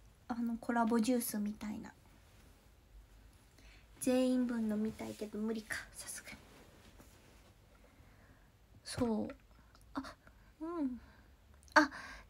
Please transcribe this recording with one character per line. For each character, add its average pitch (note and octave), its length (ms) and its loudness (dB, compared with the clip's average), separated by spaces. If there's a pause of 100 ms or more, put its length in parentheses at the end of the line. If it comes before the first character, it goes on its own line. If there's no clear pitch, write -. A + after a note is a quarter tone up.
(280)
あ B3 80 -2
の、 A#3 200 -2
コ - 160 -4
ラ A#3 140 4
ボ A3+ 120 4
ジ A3+ 140 4
ュ B3 60 4
ー - 20 2
ス A#3 180 -4
み G#3 140 -2
た G#3+ 160 -8
い G#3+ 100 -6
な。 - 140 -12 (2000)
全 B3+ 300 4
員 B3+ 160 4
分 A#3 160 0
飲 G#3+ 200 2
み A3 100 0
た A3+ 120 -10
い A3 80 -8
け G#3+ 140 -8
ど G#3+ 120 -8
無 A3 140 -2
理 A3 100 -4
か、 - 140 -8 (180)
さ - 140 -14
す - 140 -12
が - 80 -16
に。 - 60 -16 (2500)
そ - 220 -2
う。 A3 240 0 (640)
あ、 - 220 -8 (480)
う - 20 -8
ん。 D4+ 340 -2 (760)
あ、 D4 160 8 (400)